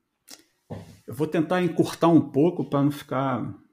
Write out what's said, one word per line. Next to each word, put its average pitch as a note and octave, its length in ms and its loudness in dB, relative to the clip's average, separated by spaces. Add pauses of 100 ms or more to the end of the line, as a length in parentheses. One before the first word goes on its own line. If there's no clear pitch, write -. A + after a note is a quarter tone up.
(1080)
eu - 80 -14
vou C#3+ 120 -4
tentar F3 360 0
encurtar E3 460 0
um E3 220 6
pouco D#3 340 0
pra C#3 180 0
não C#3+ 80 4
ficar B2+ 640 -6 (180)